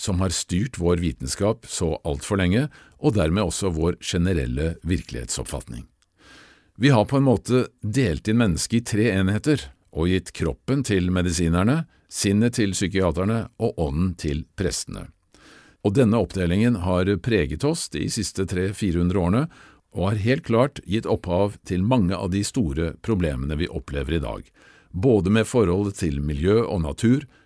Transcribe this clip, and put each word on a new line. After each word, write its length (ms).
som 240
har 80
styrt 480
vår 220
vitenskap 640
så 300
alt 160
for 160
lenge, 300
og 160
dermed 320
også 320
vår 240
generelle 800
virkelighetsoppfatning. 1040
Vi 80
har 160
på 160
en 80
måte 380
delt 480
inn 80
mennesket 380
i 100
tre 240
enheter, 540
og 160
gitt 240
kroppen 480
til 320
medisinerne, 720
sinnet 480
til 160
psykiaterne 680
og 160
ånden 400
til 300
prestene. 540
Og 160
denne 240
oppdelingen 640
har 320
preget 480
oss 240
de 160
siste 400
tre, 240
fire 320
hundre 160
årene, 260
og 160
har 160
helt 240
klart 400
gitt 160
opphav 640
til 160
mange 320
av 160
de 160
store 460
problemene 560
vi 80
opplever 480
i 80
dag, 240
både 400
med 160
forholdet 540
til 180
miljø 460
og 180
natur, 380